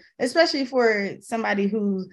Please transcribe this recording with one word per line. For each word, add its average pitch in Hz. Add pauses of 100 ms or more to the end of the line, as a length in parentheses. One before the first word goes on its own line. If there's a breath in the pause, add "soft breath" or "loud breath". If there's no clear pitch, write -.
(200 loud breath)
especially 320
for 220
somebody 208
who 196